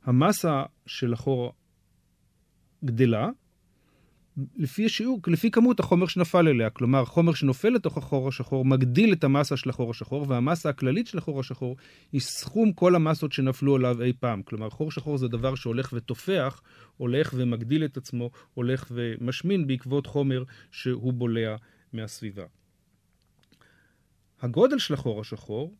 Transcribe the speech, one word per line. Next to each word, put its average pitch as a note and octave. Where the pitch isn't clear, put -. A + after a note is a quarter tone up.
המסה D3
של -
החור A#2+
גדלה, A#2+
לפי G3+
השיעור, A3+
לפי F3
כמות A#3
החומר F3
שנפל E3+
אליה. A2+
כלומר, B2+
חומר E3+
שנופל C3+
לתוך A3
החור C3+
השחור C3
מגדיל C3+
את E3
המסה C#3+
של C3
החור A#2+
השחור, C#3
והמסה C3+
הכללית C#3+
של -
החור D3
השחור B2+
היא C#3
סכום -
כל F3+
המסות D#3
שנפלו C3+
עליו B2
אי B2+
פעם. A2+
כלומר, G#2+
חור D#3
שחור D3
זה B2+
דבר A#2+
שהולך B2+
ותופח, C3+
הולך B2+
ומגדיל B2
את C#3
עצמו, A#2+
הולך B2+
ומשמין B2
בעקבות C3
חומר C3+
שהוא B2+
בולע A2+
מהסביבה. G#2+
הגודל F#3
של -
החור A#2
השחור A#2